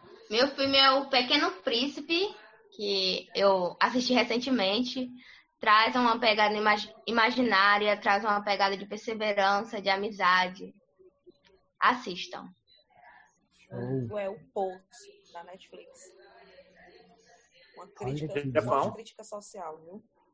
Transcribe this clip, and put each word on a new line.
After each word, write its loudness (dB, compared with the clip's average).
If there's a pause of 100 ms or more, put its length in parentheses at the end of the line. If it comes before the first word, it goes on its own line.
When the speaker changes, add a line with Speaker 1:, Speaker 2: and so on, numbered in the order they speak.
(300)
Speaker 1:
Meu 4
filme 0
é 8
O 0
Pequeno 2 (120)
Príncipe, -4 (420)
que -2
eu 2
assisti 0
recentemente. 0 (500)
Traz 4
uma 2
pegada 2
imag-, 0 (160)
imaginária, 2
traz 2
uma 0
pegada 0
de -10
perseverança, -2
de 0
amizade. 0 (1040)
Assistam. -4 (1200)
Speaker 2:
Show. -6
Speaker 3:
É -6
O -12 (160)
Poço, -10
da -16
Netflix. -20 (1800)
Uma -20
Speaker 2:
Olha -20
Speaker 3:
crítica, -8
Speaker 2:
que -6
Speaker 3:
uma -2
Speaker 4:
Jefão? 0
Speaker 3:
crítica -20
social, -16
viu? -20 (300)